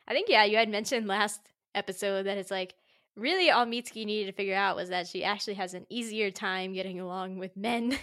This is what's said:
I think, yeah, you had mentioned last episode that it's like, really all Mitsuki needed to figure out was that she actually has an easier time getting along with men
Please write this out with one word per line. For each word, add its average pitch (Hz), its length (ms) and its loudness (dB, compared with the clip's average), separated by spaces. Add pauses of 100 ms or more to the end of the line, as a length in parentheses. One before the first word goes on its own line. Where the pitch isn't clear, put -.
I 220 60 -2
think, 339 160 0
yeah, 214 160 8
you 208 120 4
had 220 120 4
mentioned 220 380 -2
last 208 340 0 (340)
episode 196 480 -2
that 196 140 -2
it's 190 140 -6
like, 185 240 -4 (400)
really 330 360 2
all 240 140 6
Mitsuki 233 400 -4
needed 208 260 -2
to 190 40 -12
figure 196 200 0
out 196 200 2
was 180 140 -4
that 175 180 -2
she 180 160 -6
actually 202 320 -2
has 185 180 -4
an 180 160 -10
easier 214 420 -2
time 190 420 -4
getting 185 260 -4
along 185 380 -6
with 185 200 -8
men 233 460 0